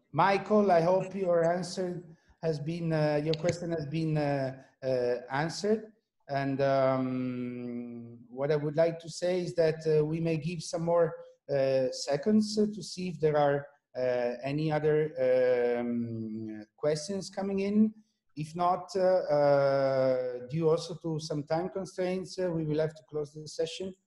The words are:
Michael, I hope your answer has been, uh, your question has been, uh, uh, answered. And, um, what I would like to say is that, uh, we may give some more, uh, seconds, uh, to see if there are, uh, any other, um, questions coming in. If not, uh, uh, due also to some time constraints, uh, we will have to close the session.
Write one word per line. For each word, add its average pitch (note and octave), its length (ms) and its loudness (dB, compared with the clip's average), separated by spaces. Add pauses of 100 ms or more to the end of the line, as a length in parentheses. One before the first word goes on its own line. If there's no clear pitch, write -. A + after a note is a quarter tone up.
(120)
Michael, G3 600 4
I E3+ 100 6
hope F#3 340 2
your F3 280 2
answer F3 600 -2 (400)
has D#3+ 160 -2
been, E3 340 -4
uh, D3+ 300 2
your D#3+ 120 0
question E3+ 360 -2
has D#3+ 140 -4
been, D#3 320 -2
uh, C#3+ 380 0 (280)
uh, B2 320 0 (160)
answered. E3+ 600 -2 (380)
And, C#3 320 -2
um, B2 1600 -2 (120)
what C3+ 220 -4
I D#3 40 4
would D3 200 -4
like E3 240 2
to D#3+ 100 -16
say F3+ 320 -2
is E3 140 -6
that, D#3+ 320 2
uh, D3+ 180 4
we D#3 140 -4
may E3 180 0
give D#3+ 240 -6
some E3+ 220 -6
more, E3+ 320 2 (340)
uh, C3+ 420 2
seconds, G#3+ 680 0
uh, G#3 160 2
to F#3+ 100 -10
see F#3 260 -8
if D#3 100 -10
there D3+ 180 2
are, C#3+ 300 2 (300)
uh, B2 360 0 (100)
any D3+ 280 -2
other, D3+ 400 2 (680)
um, A2 880 -6 (120)
questions D#3 520 -2
coming G3 320 -4
in. G#3+ 320 2 (420)
If D#3 200 -8
not, F3+ 400 0
uh, F#3+ 60 2
uh, C3+ 1500 4
due D#3+ 180 2
also E3 320 0
to D#3+ 180 -4
some D3+ 240 -6
time E3+ 260 -2
constraints, F#3 680 -6
uh, F#3 140 -2
we E3 140 -2
will D3+ 140 -2
have D#3 140 0
to - 160 -20
close D3+ 240 -8
the D#3 140 -14
session. F#3 480 -6 (120)